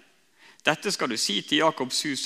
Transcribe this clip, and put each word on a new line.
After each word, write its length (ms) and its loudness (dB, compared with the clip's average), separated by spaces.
Dette 300 2
skal 180 -2
du 80 -2
si 240 0
til 160 2
Jakobs 460 2
hus 200 -4